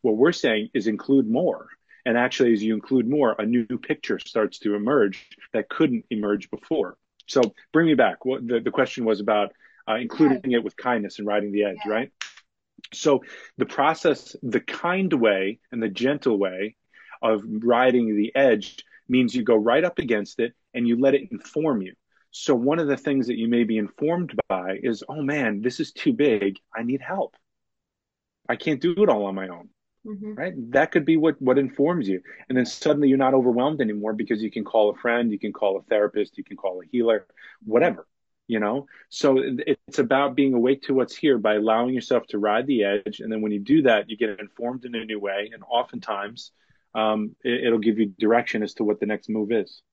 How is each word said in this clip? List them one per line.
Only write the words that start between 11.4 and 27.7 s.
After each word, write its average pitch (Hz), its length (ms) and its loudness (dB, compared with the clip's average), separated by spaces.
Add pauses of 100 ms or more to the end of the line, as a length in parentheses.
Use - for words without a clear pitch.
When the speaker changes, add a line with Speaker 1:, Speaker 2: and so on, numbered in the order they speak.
Speaker 1:
the 104 140 0
edge, 95 200 -4
Speaker 2:
Yeah. 107 60 -4
Speaker 1:
right? 117 200 -4 (840)
So 143 300 2 (340)
the - 80 0
process, - 800 0
the 123 180 -2
kind 180 520 -2
way 107 460 2 (120)
and 117 100 -6
the 110 80 -2
gentle 123 480 0
way 98 380 -4 (460)
of 110 240 0
riding 117 720 2
the 104 200 -2
edge 123 480 2 (240)
means 123 280 2
you 123 80 -2
go 117 120 4
right 117 280 2
up 180 160 -2
against 117 400 -2
it 117 140 -2 (200)
and 120 140 -2
you 117 120 2
let 135 140 4
it 135 180 -2
inform 143 520 -4
you. 92 100 -14 (380)
So - 240 0
one 135 240 0
of 156 80 0
the 139 100 0
things 135 300 -2
that 120 100 -4
you 113 100 -2
may 120 180 2
be 110 120 -2
informed 156 560 -4 (140)
by 95 340 -4
is, 113 260 -4
"Oh 151 140 -10
man, 131 400 -2
this 123 180 -4
is - 120 -6
too - 220 -2
big. 110 440 0 (180)
I 113 80 -8
need 127 180 -4
help. 180 340 -6 (1120)